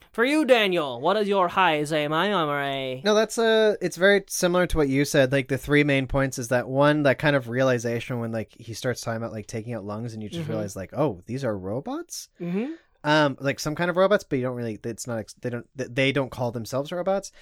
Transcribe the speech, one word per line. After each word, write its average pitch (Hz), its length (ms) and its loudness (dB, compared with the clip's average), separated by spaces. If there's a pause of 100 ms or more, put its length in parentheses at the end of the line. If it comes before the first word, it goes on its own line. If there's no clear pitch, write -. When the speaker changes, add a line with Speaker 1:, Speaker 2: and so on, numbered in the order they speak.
(120)
Speaker 1:
For 226 140 0
you, 302 180 4
Daniel, 180 560 4
what 175 180 2
is 208 100 0
your 196 220 4
hazy 151 580 2
memory? 143 1000 0
Speaker 2:
No, 208 80 4
that's, 214 240 2
uh, 220 420 4
it's 175 160 -4
very 196 320 6
similar 180 380 2
to - 120 -2
what 151 120 4
you 139 160 2
said. 135 260 4
Like, 135 180 0
the 135 80 -2
three 147 260 4
main 139 240 0
points 135 320 -2
is 120 80 -8
that 123 200 0
one, 147 360 4
that 131 160 4
kind 147 160 2
of 127 120 -2
realization 120 720 0
when, 113 120 -4
like, 113 260 -6
he - 160 -14
starts 123 280 -6
talking 113 160 -6
about, 113 160 -8
like, 107 120 -10
taking 117 300 -8
out 98 100 -10
lungs 110 300 -8
and 110 80 -10
you 104 60 -8
just 165 120 -8
Speaker 1:
Mm-hmm. 151 100 -8
Speaker 2:
realize, 107 240 -6
like, 95 180 -12
"Oh, 113 340 -2
these 131 180 -6
are 110 100 -2
robots?" 135 720 -8 (140)
Speaker 1:
Mm-hmm. 196 300 -4 (320)
Speaker 2:
Um, 151 360 2
like, 135 200 -4
some 151 160 -6
kind 175 160 -2
of 165 60 -4
robots, 196 260 4
but - 140 -2
you 127 80 -2
don't 127 100 -4
really, 117 280 -6
it's 113 220 -8
not, 117 140 -4
ex-, - 220 -12
they 123 100 -6
don't, 120 160 -8 (100)
th-, 127 160 -8
they 135 180 2
don't 135 200 -2
call 123 200 -4
themselves 127 400 -6
robots. 190 400 -4 (100)